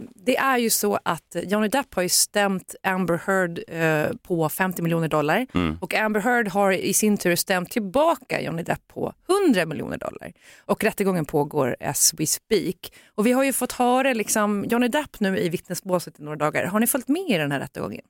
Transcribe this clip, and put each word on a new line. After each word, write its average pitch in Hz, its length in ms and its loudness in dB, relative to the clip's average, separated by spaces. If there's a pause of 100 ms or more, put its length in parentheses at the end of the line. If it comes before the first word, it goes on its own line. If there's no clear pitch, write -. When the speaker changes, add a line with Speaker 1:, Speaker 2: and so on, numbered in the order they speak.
(260)
Speaker 1:
det 254 100 4
är 262 220 2
ju 226 120 2
så - 340 2
att 175 320 -4 (100)
Johnny 208 220 2
Depp - 260 -2
har 185 80 0
ju 180 60 0
stämt - 720 0
Amber 185 440 0
Heard, 180 420 0
eh, 160 380 2 (160)
på 165 260 0
femtio 185 340 -2
miljoner 165 260 0
dollar. 156 460 2
Speaker 2:
Mm. 82 260 0
Speaker 1:
Och - 140 -4
Amber 214 260 0
Heard 240 280 2
har 196 240 4
i 185 220 0
sin 208 220 4
tur 175 200 2
stämt 180 340 -2
tillbaka 254 720 0
Johnny 160 220 -6
Depp - 260 -6
på - 240 -6 (160)
hundra 320 380 4
miljoner - 320 -6
dollar. - 340 -10 (320)
Och - 200 -2
rättegången 190 400 0
pågår 147 560 0
as - 380 0
we 156 80 0
speak. - 680 -2 (220)
Och 214 120 0
vi 247 60 4
har 269 120 2
ju 269 80 0
fått - 200 -4
höra 254 400 2
liksom 208 580 0
Johnny 240 180 2
Depp 294 320 -4
nu 190 180 2
i 180 100 0
vittnesbåset 175 720 -4
i - 20 -14
några 151 140 -8
dagar. 147 300 0
Har 202 140 0
ni 233 60 2
följt 254 220 -2
med 359 220 0
i 190 80 4
den 143 140 0
här 135 80 -2
rättegången? - 500 -8